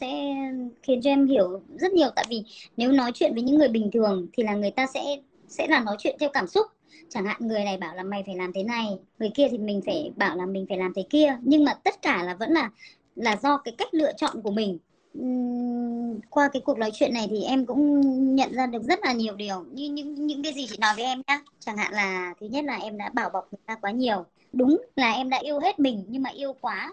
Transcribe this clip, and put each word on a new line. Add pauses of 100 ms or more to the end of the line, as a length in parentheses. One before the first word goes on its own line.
sẽ (480)
khiến
cho
em
hiểu (160)
rất
nhiều.
Tại
vì (340)
nếu
nói
chuyện
với
những
người
bình
thường
thì
là
người
ta
sẽ, (480)
sẽ
là
nói
chuyện
theo
cảm
xúc. (420)
Chẳng
hạn
người
này
bảo
là
"Mày
phải
làm
thế
này", (320)
người
kia
thì
mình
phải
bảo
là
"Mình
phải
làm
thế
kia".
Nhưng
mà
tất
cả
là
vẫn
là, (460)
là
do
cái
cách
lựa
chọn
của
mình. (640)
Ừm, (100)
qua
cái
cuộc
nói
chuyện
này
thì
em
cũng (340)
nhận
ra
được
rất
là
nhiều
điều.
Như
những,
những
cái
gì
chị
nói
với
em
nhá. (200)
Chẳng
hạn
là
thứ
nhất
là
em
đã
bảo
bọc
người
ta
quá
nhiều. (280)
Đúng (160)
là
em
đã
yêu
hết
mình,
nhưng
mà
yêu
quá